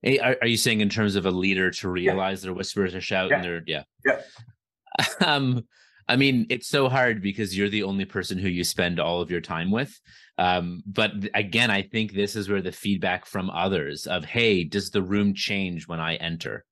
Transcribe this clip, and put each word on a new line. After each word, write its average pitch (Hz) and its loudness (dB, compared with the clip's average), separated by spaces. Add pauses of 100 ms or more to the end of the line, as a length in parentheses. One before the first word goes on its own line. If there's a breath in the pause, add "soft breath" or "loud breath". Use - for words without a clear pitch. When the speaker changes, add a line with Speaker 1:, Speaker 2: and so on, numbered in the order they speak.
Speaker 1:
Hey, 131 4
are, 127 2
are 117 2
you 117 4
saying 110 2
in 104 4
terms 104 2
of 95 2
a 95 4
leader 92 2
to - -8
Speaker 2:
Yeah. 90 0
Speaker 1:
realize 95 -2
their 92 -8
whisper 95 -2
is 90 -2
a 92 -6
shout 92 0
Speaker 2:
Yeah. - 4
Speaker 1:
and 90 -2
their, 85 -4
yeah. 78 -6 (200)
Speaker 2:
Yeah. 135 2 (760 loud breath)
Speaker 1:
<laughs> - 0
Um, 135 2 (400 soft breath)
I 120 4
mean, 127 4
it's 123 -4
so 139 4
hard 123 2
because 95 -2
you're 101 2
the 104 0
only 98 -2
person 92 -4
who 95 -2
you 87 0
spend 87 0
all 85 0
of 85 -2
your 87 -2
time 87 -4
with. 123 -2 (380 loud breath)
Um, 90 0
but 104 -2
th-, 98 -6
again, 104 0
I 98 2
think 107 -4
this 101 -2
is 101 -4
where 101 0
the 90 -4
feedback 92 -2
from 95 -4
others 85 -2
of, 87 -2
"Hey, 107 2
does 95 -4
the 101 0
room 101 2
change 95 -4
when 82 -6
I 80 -2
enter?" 82 -6